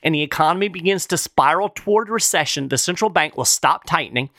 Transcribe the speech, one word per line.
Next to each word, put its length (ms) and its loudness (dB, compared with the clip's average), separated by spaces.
and 100 2
the 80 0
economy 460 0
begins 400 -2
to 100 0
spiral 520 0
toward 380 0
recession, 600 -2
the 100 -2
central 320 -2
bank 260 0
will 100 -4
stop 400 2
tightening 540 -2